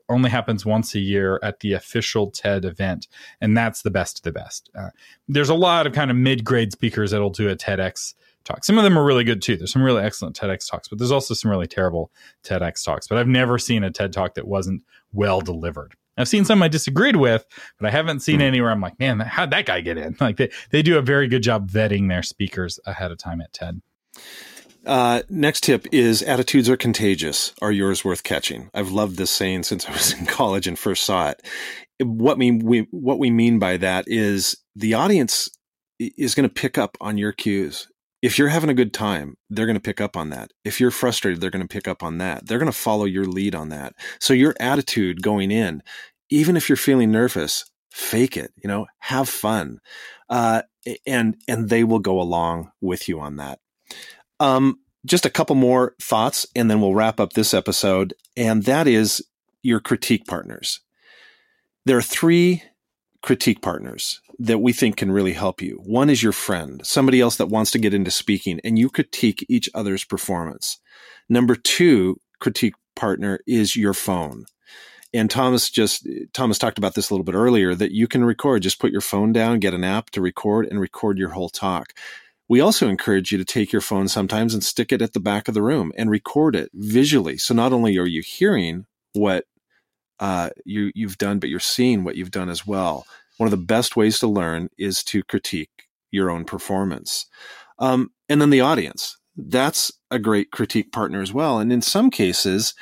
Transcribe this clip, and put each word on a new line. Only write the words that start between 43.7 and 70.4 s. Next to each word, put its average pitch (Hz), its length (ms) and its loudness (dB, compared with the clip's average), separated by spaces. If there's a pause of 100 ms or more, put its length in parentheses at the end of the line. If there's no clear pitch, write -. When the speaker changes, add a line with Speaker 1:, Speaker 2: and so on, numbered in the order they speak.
Speaker 2:
So - 140 2
your 135 260 6
attitude 113 640 -2
going 101 300 0
in, 95 320 -2 (480)
even 156 260 4
if - 120 0
you're 143 60 4
feeling 127 360 4
nervous, 107 540 0 (260)
fake - 440 -2
it, 69 200 -8
you - 120 -12
know, 101 200 -6 (120)
have 135 300 -2
fun. 92 500 -4 (480)
Uh, 117 360 2 (240)
a-, 120 180 -10
and, 117 320 0 (100)
and 113 220 -2
they 117 140 4
will 113 160 4
go 92 200 0
along 85 520 -2 (100)
with 90 260 -4
you 82 120 -6
on 73 160 -10
that. 71 240 -12 (840)
Um, 135 380 4 (260)
just 175 220 2
a - 20 -2
couple 160 260 2
more 127 460 4
thoughts, 117 540 0
and 117 140 2
then 107 120 4
we'll 98 140 4
wrap 110 240 2
up 101 140 -2
this 110 200 2
episode. 95 600 0 (200)
And 110 280 0
that 143 240 2
is 110 360 4 (380)
your 117 180 2
critique - 460 -2
partners. - 540 -10 (1080)
There 131 120 6
are 117 40 2
three 175 640 4 (580)
critique - 400 0
partners - 580 -8 (200)
that 113 180 0
we 117 160 4
think 110 240 0
can 95 140 -2
really 95 220 0
help 90 280 -4
you. - 220 -8
One 123 260 2
is 117 140 4
your 107 80 4
friend, 80 520 -4
somebody 131 380 4
else 117 140 4
that 98 140 0
wants 107 220 2
to 117 80 0
get 104 140 2
into 98 160 0
speaking, 92 540 -2
and 113 160 2
you 127 100 4
critique - 580 -2
each 120 280 0
other's 98 280 -4
performance. - 760 -6 (500)